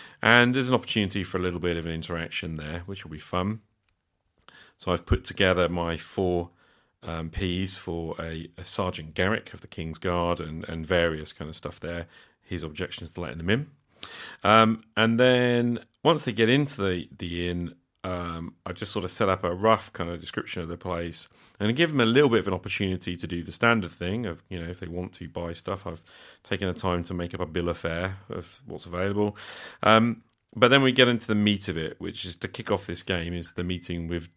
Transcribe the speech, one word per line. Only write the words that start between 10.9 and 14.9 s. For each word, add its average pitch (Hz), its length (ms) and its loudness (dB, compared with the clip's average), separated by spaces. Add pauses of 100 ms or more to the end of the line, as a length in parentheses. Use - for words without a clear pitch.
kind 78 160 -10
of 80 80 -12
stuff - 240 -12
there. 85 260 -8 (340)
His 87 220 -8
objections 80 500 -8
to 90 80 -10
letting 78 180 -8
them 85 120 -2
in. 131 160 2 (760)
Um, 110 420 6 (120)